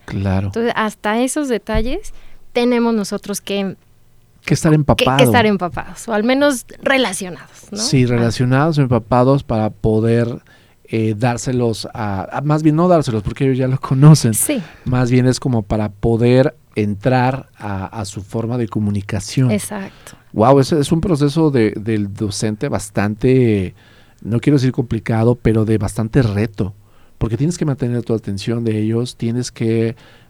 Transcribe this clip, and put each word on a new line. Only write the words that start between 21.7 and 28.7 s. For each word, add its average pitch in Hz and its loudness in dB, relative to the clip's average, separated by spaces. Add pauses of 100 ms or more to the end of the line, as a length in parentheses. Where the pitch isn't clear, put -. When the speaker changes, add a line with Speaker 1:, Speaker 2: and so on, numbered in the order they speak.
Speaker 1:
del 104 -4
docente 107 -4
bastante, 107 0 (460)
no 113 -2
quiero 143 2
decir 127 0
complicado, 117 0
pero 110 2
de 110 2
bastante 110 -2
reto, 104 -2 (460)
porque 110 -2
tienes 170 -2
que 185 -4
mantener 120 -2
tu 117 -4
atención 110 -4
de 107 -2